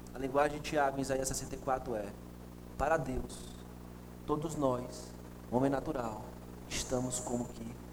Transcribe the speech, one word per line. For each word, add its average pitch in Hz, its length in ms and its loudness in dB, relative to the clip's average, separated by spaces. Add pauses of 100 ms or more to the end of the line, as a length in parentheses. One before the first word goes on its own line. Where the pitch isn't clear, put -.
(140)
A 123 40 -8
linguagem 143 420 4
de - 100 -4
Tiago 139 280 4
em 139 40 2
Isaías 131 260 2
sessenta 131 280 -2
e 131 40 -8
quatro 127 360 0
é: 104 120 -2 (680)
para 160 200 6
Deus, 127 400 -2 (880)
todos 151 300 2
nós, 127 560 2 (400)
homem 131 180 6
natural, 131 540 0 (440)
estamos 127 520 0
como 120 260 0
que - 300 -8 (180)